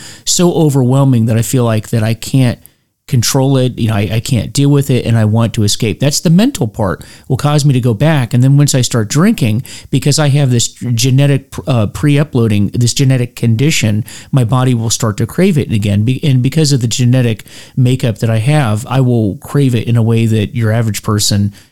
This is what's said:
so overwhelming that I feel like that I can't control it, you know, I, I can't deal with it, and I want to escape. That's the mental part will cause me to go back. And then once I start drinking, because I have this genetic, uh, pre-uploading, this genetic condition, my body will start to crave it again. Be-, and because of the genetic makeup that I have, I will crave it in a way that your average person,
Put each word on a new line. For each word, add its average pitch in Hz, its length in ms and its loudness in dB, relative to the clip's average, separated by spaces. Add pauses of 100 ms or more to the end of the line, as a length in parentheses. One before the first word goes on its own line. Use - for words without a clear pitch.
(260)
so 175 260 2
overwhelming 135 720 2
that 113 120 0
I 117 40 2
feel 123 220 0
like 110 240 -2
that 117 140 -2
I 110 100 0
can't 127 480 0 (480)
control 135 500 0
it, 127 200 -2
you 113 100 0
know, 110 80 0
I, 101 160 0
I 113 80 -2
can't 101 320 -2
deal 139 180 2
with 139 180 2
it, 127 160 0
and 117 140 2
I 110 60 2
want 113 300 0
to 110 100 0
escape. 101 340 -2
That's 143 220 -2
the 170 100 0
mental 196 380 2
part 101 360 -6 (240)
will 135 80 0
cause 147 280 0
me 143 100 0
to 127 60 0
go 117 140 0
back. 139 380 0
And 123 120 2
then 135 120 4
once 143 200 2
I 131 40 2
start 113 300 -2
drinking, 139 540 0 (260)
because 143 300 0
I 147 80 2
have 139 220 2
this 120 180 0
genetic, 131 840 0 (140)
uh, 117 220 0
pre-uploading, 117 800 0
this 120 260 -2
genetic 131 400 0
condition, 113 680 0 (260)
my 131 140 2
body 127 280 0
will 113 160 -2
start 107 300 -2
to 117 80 -2
crave 175 320 0
it - 140 -2
again. 104 320 0
Be-, 127 200 -2
and 131 200 2
because 143 280 0
of 135 80 2
the 123 60 0
genetic 120 580 0 (320)
makeup 127 420 0
that 113 120 -2
I 110 80 0
have, 117 480 0
I 131 140 -2
will 117 380 0
crave 135 360 0
it 113 140 -2
in 117 80 0
a 117 60 2
way 113 240 2
that 110 280 0
your 113 160 0
average 110 320 -2
person, 101 500 0 (200)